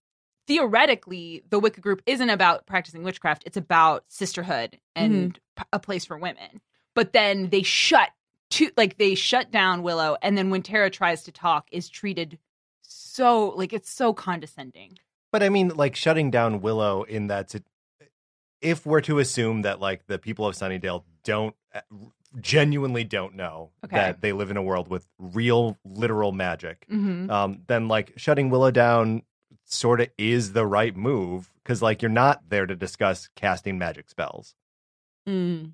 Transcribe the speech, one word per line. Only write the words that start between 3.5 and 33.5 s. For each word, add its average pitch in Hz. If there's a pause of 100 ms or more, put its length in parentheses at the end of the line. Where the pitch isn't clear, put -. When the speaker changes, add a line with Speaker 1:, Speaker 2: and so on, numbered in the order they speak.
Speaker 1:
about 160
sisterhood 175 (160)
and 208 (200)
Speaker 2:
Mm-hmm. -
Speaker 1:
p-, - (100)
a 202
place 185
for 156
women. 160 (320)
But -
then 196
they 196
shut - (420)
to, -
like, 214
they 196
shut -
down 185
Willow, 165
and 202
then 190
when 185
Tara 202
tries 175
to -
talk, 160
is 175
treated 170 (440)
so, 240
like, 185
it's -
so 233
condescending. 143 (340)
Speaker 3:
But 190
I 196
mean, 196
like, 147
shutting 160
down 113
Willow 104
in 107
that, 101
si-, 104 (1000)
if 165
we're 151
to 151
assume 113
that, 98
like, 95
the 95
people 107
of 95
Sunnydale 92 (200)
don't, 107 (180)
uh, 104 (580)
genuinely 139
don't 98
know 82 (120)
Speaker 1:
Okay. -
Speaker 3:
that 90
they 104
live 98
in 101
a 98
world 90
with 90 (100)
real, 113
literal 107
magic, 87
Speaker 1:
Mm-hmm. 190
Speaker 3:
um, 101
then, 113
like, 110
shutting 139
Willow 127
down 117 (400)
sorta 120
is 107
the 113
right 104
move, 92 (120)
'cause, 117
like, 110
you're 117
not 127
there 98
to 95
discuss 92
casting 95